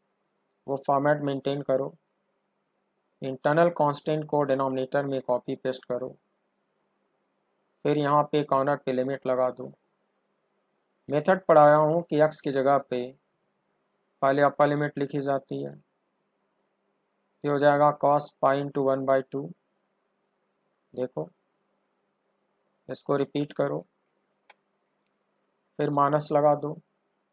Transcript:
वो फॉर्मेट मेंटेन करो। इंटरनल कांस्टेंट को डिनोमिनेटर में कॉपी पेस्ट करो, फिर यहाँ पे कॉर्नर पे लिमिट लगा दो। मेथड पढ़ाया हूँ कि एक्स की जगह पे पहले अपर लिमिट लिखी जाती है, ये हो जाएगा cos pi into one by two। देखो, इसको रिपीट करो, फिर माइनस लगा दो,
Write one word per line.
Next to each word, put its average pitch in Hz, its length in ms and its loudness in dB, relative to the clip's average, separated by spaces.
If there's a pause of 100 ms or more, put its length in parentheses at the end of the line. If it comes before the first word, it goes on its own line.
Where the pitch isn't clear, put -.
(680)
वो 139 100 -4 (100)
फॉर्मेट 147 360 2
मेंटेन 139 400 -4
करो। 135 300 -2 (1300)
इंटरनल 147 560 2
कांस्टेंट 151 520 -2
को 147 140 0
डिनोमिनेटर 135 640 -2
में 135 160 -6
कॉपी 127 340 -4
पेस्ट 127 300 -8
करो, 127 300 -8 (1700)
फिर 147 120 0
यहाँ 147 340 2
पे 147 140 0
कॉर्नर 139 320 0
पे 135 160 -6
लिमिट 127 340 -4
लगा 127 240 0
दो। - 200 -14 (1400)
मेथड 156 360 0
पढ़ाया 151 300 8
हूँ 156 280 2
कि 151 180 -2
एक्स 156 200 0
की 147 100 -6
जगह 139 260 2 (120)
पे 123 100 -4 (1200)
पहले 139 200 2
अपर 143 260 4
लिमिट 147 300 -2
लिखी 143 240 -4
जाती 139 420 -4
है, 143 80 -12 (1700)
ये 147 80 -2
हो 143 60 0
जाएगा 147 320 4 (100)
cos 143 280 2 (120)
pi 135 180 2
into 143 280 -4
one 135 200 0
by 135 200 2
two। 139 180 -10 (1500)
देखो, 127 340 -8 (1600)
इसको 135 280 -6
रिपीट 143 360 -6
करो, 147 320 -6 (1900)
फिर 147 120 0
माइनस 143 400 2
लगा 147 260 4
दो, 147 160 -8 (600)